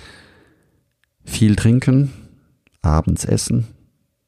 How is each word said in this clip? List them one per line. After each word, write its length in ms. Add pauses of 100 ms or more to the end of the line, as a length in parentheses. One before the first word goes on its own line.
(1300)
viel 320
trinken, 560 (680)
abends 440
essen, 420 (600)